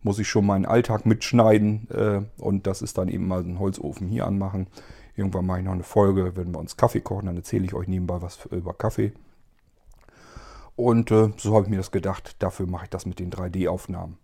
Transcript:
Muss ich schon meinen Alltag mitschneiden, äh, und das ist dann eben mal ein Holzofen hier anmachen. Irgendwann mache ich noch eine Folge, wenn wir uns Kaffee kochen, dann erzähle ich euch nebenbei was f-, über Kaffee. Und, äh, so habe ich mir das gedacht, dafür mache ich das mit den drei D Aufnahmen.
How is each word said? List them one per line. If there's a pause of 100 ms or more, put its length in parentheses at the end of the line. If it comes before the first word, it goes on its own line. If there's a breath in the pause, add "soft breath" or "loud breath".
Muss
ich
schon
meinen
Alltag
mitschneiden,
äh, (160)
und
das
ist
dann
eben
mal
ein
Holzofen
hier
anmachen. (480 loud breath)
Irgendwann
mache
ich
noch
eine
Folge,
wenn
wir
uns
Kaffee
kochen,
dann
erzähle
ich
euch
nebenbei
was
f-,
über
Kaffee. (1600 loud breath)
Und,
äh,
so
habe
ich
mir
das
gedacht,
dafür
mache
ich
das
mit
den
drei
D
Aufnahmen.